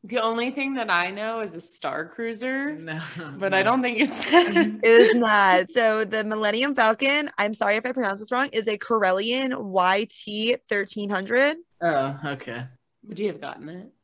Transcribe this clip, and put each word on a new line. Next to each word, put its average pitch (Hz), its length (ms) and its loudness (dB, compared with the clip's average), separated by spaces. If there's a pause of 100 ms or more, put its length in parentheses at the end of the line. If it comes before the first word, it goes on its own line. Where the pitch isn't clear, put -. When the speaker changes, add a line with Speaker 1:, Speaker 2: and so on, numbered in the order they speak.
Speaker 1:
The 226 160 -4
only 226 320 -2
thing 277 240 -6
that 226 140 -6
I 180 220 0
know 220 300 -6
is 180 140 -10
a 170 60 -12
Star 147 460 -8
Cruiser, 254 680 -6
Speaker 2:
No, 160 240 -10 (380)
Speaker 1:
but 190 160 0
I 190 100 4
Speaker 2:
no. 220 80 4
Speaker 1:
don't 262 100 2
think 240 200 -2
it's - 240 0
that. 349 300 4
<laughs> - 280 2
Speaker 3:
It 220 40 6
is 233 280 10
not. 202 560 4
So 220 340 2
the 214 180 -4
Millennium 214 520 -2
Falcon, 269 640 2
I'm 208 160 -2
sorry 208 220 0
if 220 100 -6
I 254 60 -4
pronounce 208 280 -4
this 214 120 -10
wrong, 262 220 -2
is 220 140 -4
a 214 100 -4
Corellian 226 840 0
Y 190 500 0
T 220 480 -4 (120)
thirteen 202 400 -4
hundred. 240 480 0 (240)
Speaker 2:
Oh, 139 440 0
okay. 127 400 -10 (420)
Speaker 1:
Would 190 120 -14
you 208 80 -2
have 170 140 -8
gotten 147 280 -14
it? 185 180 -16 (160)